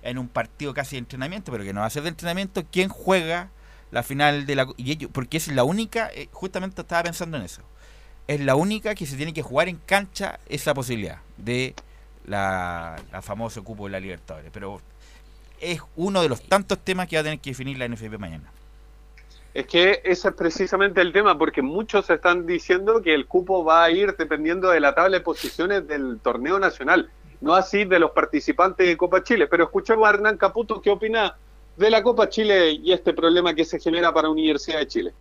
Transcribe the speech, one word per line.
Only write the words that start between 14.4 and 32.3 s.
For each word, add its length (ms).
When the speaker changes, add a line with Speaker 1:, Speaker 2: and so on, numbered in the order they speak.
Speaker 1:
pero 280
es 200
uno 260
de 60
los 140
tantos 360
temas 300
que 80
va 40
a 40
tener 160
que 100
definir 260
la 100
N 100
F 120
P 80
mañana. 340
Speaker 2:
Es 140
que 380
ese 240
es 60
precisamente 680
el 120
tema, 240
porque 240
muchos 480
están 380
diciendo 560
que 100
el 140
cupo 380
va 180
a 80
ir 260
dependiendo 540
de 80
la 160
tabla 240
de 60
posiciones 640
del 340
torneo 380
nacional, 500
no 140
así 300
de 160
los 100
participantes 720
de 120
Copa 260
Chile. 240
Pero 180
escuchemos 420
a 40
Hernán 260
Caputo, 460
¿qué 80
opina 460
de 120
la 140
Copa 260
Chile 440